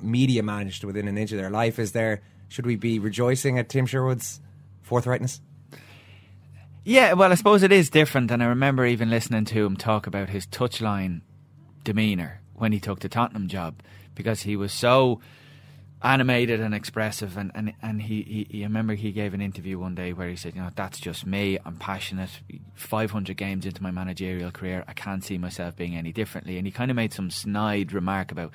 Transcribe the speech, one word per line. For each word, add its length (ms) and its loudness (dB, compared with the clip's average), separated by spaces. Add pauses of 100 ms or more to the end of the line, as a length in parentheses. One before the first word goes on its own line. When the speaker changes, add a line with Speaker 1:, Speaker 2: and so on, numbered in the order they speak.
Speaker 1:
media 400 4
managed 420 -4
within 240 -4
an 80 -2
inch 160 -2
of 60 -4
their 120 -4
life, 280 0
is 140 -2
there, 280 0 (280)
should 180 -6
we 100 0
be 220 0
rejoicing 600 0
at 120 -2
Tim 160 0
Sherwood's 540 -2 (480)
forthrightness? 520 0 (1400)
Speaker 2:
Yeah, 300 8
well, 180 8
I 20 8
suppose 280 8
it 100 8
is 180 8
different, 400 4
and 120 2
I 40 4
remember 400 4
even 240 2
listening 360 2
to 200 2
him 100 0
talk 300 0
about 240 -4
his 160 -6
touchline 760 -2 (640)
demeanour 560 0 (140)
when 180 0
he 80 0
took 200 -6
the 80 -6
Tottenham 400 -2
job, 320 -6 (340)
because 280 -4
he 140 -2
was 160 -4
so 480 4 (840)
animated 580 4
and 140 -2
expressive, 640 -4
and, 180 -6
and, 280 -6
and 180 -4
he, 220 -4
he, 280 -6
he, 120 -8
I 40 -4
remember 280 0
he 180 -4
gave 220 -4
an 80 -4
interview 360 -8
one 180 -6
day 180 -6
where 160 -8
he 60 -8
said, 180 -12
"You 80 -8
know, 140 -8
that's 220 -8
just 280 -10
me, 400 0
I'm 100 -12
passionate, 540 -8 (440)
five 360 -4
hundred 260 -6
games 300 -6
into 160 -8
my 80 -6
managerial 600 -6
career, 380 -6
I 60 -16
can't 280 -8
see 140 -6
myself 400 -6
being 180 -6
any 180 -6
differently," 440 -6
and 100 -4
he 60 -4
kinda 220 -2
made 180 -2
some 180 -6
snide 600 -2
remark 400 -2
about, 220 -10